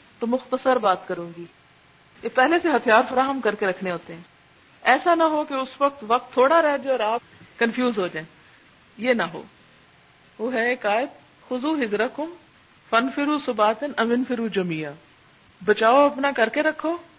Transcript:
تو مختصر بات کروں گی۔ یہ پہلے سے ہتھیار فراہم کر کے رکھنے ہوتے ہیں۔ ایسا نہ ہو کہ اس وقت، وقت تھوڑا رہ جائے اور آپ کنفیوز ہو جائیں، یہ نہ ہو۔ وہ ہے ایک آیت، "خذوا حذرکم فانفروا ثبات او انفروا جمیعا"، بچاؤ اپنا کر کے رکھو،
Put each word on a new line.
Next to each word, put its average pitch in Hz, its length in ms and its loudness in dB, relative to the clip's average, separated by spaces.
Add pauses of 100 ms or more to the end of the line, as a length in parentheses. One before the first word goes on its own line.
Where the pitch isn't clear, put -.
(200)
تو 233 80 -4
مختصر 254 500 0
بات 190 300 0
کروں 175 300 -8
گی۔ 170 80 -14 (800)
یہ 233 120 -6
پہلے 285 260 4
سے 349 60 -2
ہتھیار 247 420 4
فراہم 262 320 0
کر 208 140 0
کے 208 120 -2
رکھنے 185 240 -4
ہوتے 170 220 -10
ہیں۔ 170 80 -16 (600)
ایسا 294 340 4
نہ 330 80 2
ہو 311 200 0
کہ 302 100 -8
اس 262 160 -4 (100)
وقت، 277 280 0
وقت 240 260 -2
تھوڑا 285 280 4
رہ 294 160 2
جائے 254 200 -2
اور 220 160 -2
آپ 240 60 -4 (400)
کنفیوز 240 380 0
ہو 185 100 -2
جائیں، 160 200 -10 (720)
یہ 240 160 0
نہ 214 100 0
ہو۔ 160 200 -8 (960)
وہ 240 140 -4
ہے 233 160 -2
ایک 247 160 -4
آیت، 220 240 0 (400)
"خذوا 277 340 -2
حذرکم 240 500 -4 (560)
فانفروا 277 560 0
ثبات 220 380 2
او 233 280 -2
انفروا 247 360 -2
جمیعا"، 170 440 -4 (760)
بچاؤ 220 400 6
اپنا 277 300 0
کر 220 140 2
کے 294 140 -2
رکھو، 311 340 -2 (220)